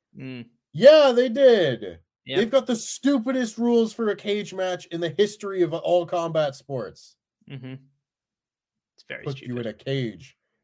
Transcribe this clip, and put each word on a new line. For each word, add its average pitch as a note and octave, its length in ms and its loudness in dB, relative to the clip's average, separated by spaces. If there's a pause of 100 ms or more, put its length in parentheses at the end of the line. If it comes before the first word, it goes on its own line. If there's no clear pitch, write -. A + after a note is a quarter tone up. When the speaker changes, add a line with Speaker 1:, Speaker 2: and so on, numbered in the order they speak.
(160)
Speaker 1:
Mm. C3 300 -14 (280)
Speaker 2:
Yeah, C#4 420 8
they B3+ 140 2
did. E3 720 4 (260)
Speaker 1:
Yep. C3 120 -4
Speaker 2:
They've A3 140 0
got C4+ 160 2
the B3 80 0
stupidest B3+ 840 -2
rules A#3 360 2
for A3+ 160 -4
a G3+ 60 -2
cage G#3 380 -6
match F#3 340 -6
in E3+ 140 -8
the D#3+ 160 -6
history G3 460 -2
of D#3 100 -2
all E3+ 320 0
combat D#3+ 500 -2
sports. - 600 -12 (340)
Speaker 1:
Mm-hmm. C3 260 -14 (1200)
It's - 120 -20
very - 160 -14
Speaker 2:
Put C#3 180 -10
you - 60 -16
Speaker 1:
stupid. A#2+ 180 -8
Speaker 2:
in A2 60 -8
a - 20 -14
cage. A#2+ 640 -8 (260)